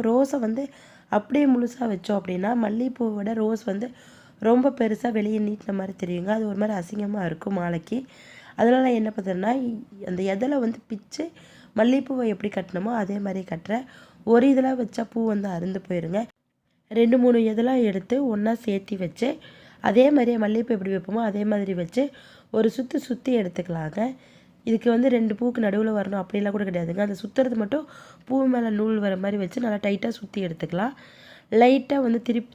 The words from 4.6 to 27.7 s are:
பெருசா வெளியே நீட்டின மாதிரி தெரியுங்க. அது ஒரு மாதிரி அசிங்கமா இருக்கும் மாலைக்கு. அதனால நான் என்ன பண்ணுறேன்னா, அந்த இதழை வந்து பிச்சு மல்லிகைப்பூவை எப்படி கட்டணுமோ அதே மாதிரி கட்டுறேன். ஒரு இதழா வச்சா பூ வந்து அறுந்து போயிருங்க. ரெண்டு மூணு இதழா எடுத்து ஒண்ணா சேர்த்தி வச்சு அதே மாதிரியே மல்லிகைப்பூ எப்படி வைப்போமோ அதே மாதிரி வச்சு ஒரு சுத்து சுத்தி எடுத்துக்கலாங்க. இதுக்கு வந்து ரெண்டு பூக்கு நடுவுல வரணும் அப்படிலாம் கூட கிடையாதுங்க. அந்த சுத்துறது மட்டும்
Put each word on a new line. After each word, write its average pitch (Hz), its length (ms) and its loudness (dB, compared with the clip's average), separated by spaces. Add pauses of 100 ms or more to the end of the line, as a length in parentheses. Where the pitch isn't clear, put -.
பெருசா 220 380 0
வெளியே 214 300 0
நீட்டின 208 340 -6
மாதிரி 190 220 -8
தெரியுங்க. 175 340 -4
அது 220 140 -2
ஒரு 196 120 -6
மாதிரி 214 180 -2
அசிங்கமா 208 400 -6 (100)
இருக்கும் 180 300 -4
மாலைக்கு. 175 380 -4 (640)
அதனால 254 260 6
நான் 240 140 2
என்ன 214 160 -2
பண்ணுறேன்னா, 190 360 -2 (560)
அந்த 180 120 -4 (120)
இதழை 254 320 -2
வந்து 226 140 -4 (100)
பிச்சு - 360 -10 (540)
மல்லிகைப்பூவை 254 540 2
எப்படி 202 240 -4
கட்டணுமோ 185 340 -4 (120)
அதே 196 140 -4 (100)
மாதிரி 190 160 -4 (100)
கட்டுறேன். 208 320 -4 (480)
ஒரு 240 200 8
இதழா 262 280 2
வச்சா 233 320 -4
பூ 226 80 -4 (100)
வந்து 202 240 -2
அறுந்து 185 320 -4
போயிருங்க. 175 340 -2 (680)
ரெண்டு 233 320 4
மூணு 240 160 6 (140)
இதழா 240 240 2 (140)
எடுத்து 190 280 -2 (140)
ஒண்ணா 208 200 0 (140)
சேர்த்தி 196 380 -4
வச்சு 233 260 -4 (540)
அதே 226 200 6 (120)
மாதிரியே 240 280 2
மல்லிகைப்பூ 220 320 0
எப்படி 190 200 -2
வைப்போமோ 190 340 -4
அதே 208 140 -4 (100)
மாதிரி 190 260 -2
வச்சு 240 240 -2 (540)
ஒரு 220 180 4
சுத்து 262 220 -4 (100)
சுத்தி 254 320 -4
எடுத்துக்கலாங்க. 170 600 -4 (640)
இதுக்கு 226 280 2
வந்து 247 200 4
ரெண்டு 220 240 2
பூக்கு 240 260 -2
நடுவுல 214 300 0
வரணும் 196 260 -2
அப்படிலாம் 202 340 -2
கூட 208 120 -2
கிடையாதுங்க. 175 400 -4
அந்த 196 160 -4
சுத்துறது 254 400 0
மட்டும் 277 240 -2 (400)